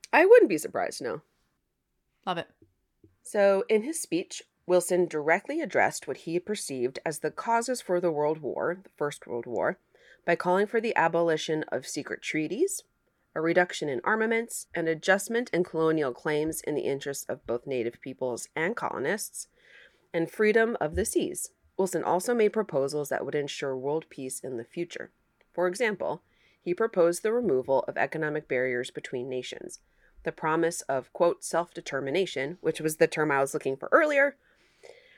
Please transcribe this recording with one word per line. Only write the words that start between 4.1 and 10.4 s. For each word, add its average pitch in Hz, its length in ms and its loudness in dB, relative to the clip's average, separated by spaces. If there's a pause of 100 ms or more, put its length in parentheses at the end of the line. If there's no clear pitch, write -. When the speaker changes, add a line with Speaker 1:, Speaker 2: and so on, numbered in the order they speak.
Speaker 1:
Wilson 180 400 4
directly 160 540 0
addressed 139 480 0
what 131 100 -6
he 165 220 -4
perceived 139 640 -4
as 160 140 -4
the 156 100 -4
causes 233 500 -2
for 175 200 0
the 175 100 2
World 151 300 0
War, 147 420 -4
the - 80 -20
First - 360 -6
World 117 200 -8
War, 117 320 -2 (480)
by 170 100 4
calling 185 300 2